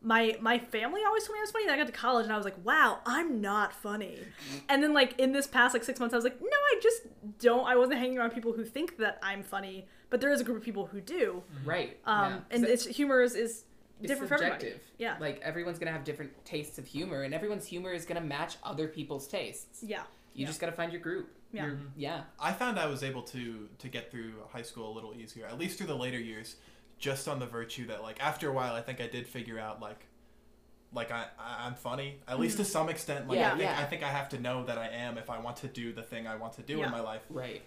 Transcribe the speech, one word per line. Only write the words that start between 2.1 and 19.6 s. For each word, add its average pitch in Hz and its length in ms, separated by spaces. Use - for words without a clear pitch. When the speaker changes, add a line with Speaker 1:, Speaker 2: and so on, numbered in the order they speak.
Speaker 1:
and 214 60
I 214 60
was 196 80
like, 190 180
"Wow, 262 420
I'm 277 360
not 202 320
funny." 202 460
And 277 140
then, 302 100
like, 269 260
in 262 140
this 277 140
past, 262 260
like, 240 100
six 254 160
months, 240 140
I 247 40
was 226 60
like, 254 160
"No, 392 80
I 571 340
just 466 200
don't, 240 260
I 247 100
wasn't 247 240
hanging 254 180
around 233 140
people 233 220
who 226 100
think 294 340
that 214 260
I'm 196 200
funny, 190 440
but 240 120
there 285 100
is 269 80
a 247 60
group 226 120
of - 60
people 196 220
who 196 160
do." 202 420
Speaker 2:
Right. 165 400
Speaker 1:
Um, 202 260
Speaker 2:
Yeah. 185 80
Speaker 1:
and 240 120
Speaker 2:
So 220 60
Speaker 1:
it's, 240 160
humor 277 360
is, 240 140
is 226 300
Speaker 2:
it's 208 80
Speaker 1:
different - 220
for 285 60
everybody. - 240
Speaker 2:
subjective. - 280
Speaker 1:
Yeah. 226 220
Speaker 2:
Like, 147 220
everyone's 170 380
gonna 165 120
have 143 140
different 147 400
tastes 151 320
of 131 100
humor, 139 360
and 135 100
everyone's 202 320
humor 180 260
is 170 140
gonna 170 160
match 151 420
other 156 240
people's 143 400
tastes. - 560